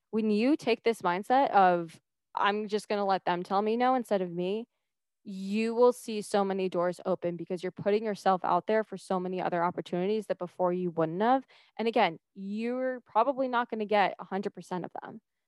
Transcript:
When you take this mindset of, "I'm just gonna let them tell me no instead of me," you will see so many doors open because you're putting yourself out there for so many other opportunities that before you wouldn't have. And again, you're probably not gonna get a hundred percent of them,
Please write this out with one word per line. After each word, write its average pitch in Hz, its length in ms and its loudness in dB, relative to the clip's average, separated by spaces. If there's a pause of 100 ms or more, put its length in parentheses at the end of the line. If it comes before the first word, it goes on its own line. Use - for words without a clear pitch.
(120)
When 220 180 0
you 233 260 4
take - 280 -2
this 226 180 0
mindset 208 500 2
of, 175 480 4 (360)
"I'm 208 320 0
just 202 200 -4
gonna 202 180 0
let 190 200 0
them 175 180 0
tell 196 180 0
me 214 160 0
no 254 180 4
instead 220 260 0
of 180 100 -4
me," 185 360 -4 (560)
you 208 520 -4
will 247 180 6
see 220 280 -6
so 202 240 0
many 190 240 -2
doors 180 360 -2
open 175 320 -2
because 170 260 -8
you're 185 100 -6
putting 208 320 -2
yourself 190 400 0
out 233 220 0
there 220 160 2
for 196 140 -10
so 185 220 -4
many 185 220 -4
other 170 220 -2
opportunities 180 640 -2
that - 120 -6
before 180 340 -2
you 180 180 -2
wouldn't 165 300 -2
have. 254 240 2 (320)
And 220 100 -2
again, 208 320 0 (160)
you're 233 640 -6
probably 254 480 0
not 240 200 0
gonna 220 160 -4
get 202 340 2
a 185 60 -14
hundred 196 300 -4
percent 180 300 -8
of - 60 -12 (120)
them, - 180 -14 (260)